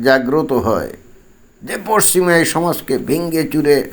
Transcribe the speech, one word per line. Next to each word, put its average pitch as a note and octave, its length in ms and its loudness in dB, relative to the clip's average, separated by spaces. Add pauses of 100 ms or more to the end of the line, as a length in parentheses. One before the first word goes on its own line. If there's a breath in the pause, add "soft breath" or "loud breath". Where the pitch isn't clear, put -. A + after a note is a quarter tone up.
জাগ্রত C3+ 480 2
হয় G#2 380 0 (760)
যে E3+ 220 -8
পশ্চিমা F3+ 500 2
এই E3 100 4
সমাজকে D#3+ 520 -2
ভেঙে E3 460 -2
চুরে D3 500 0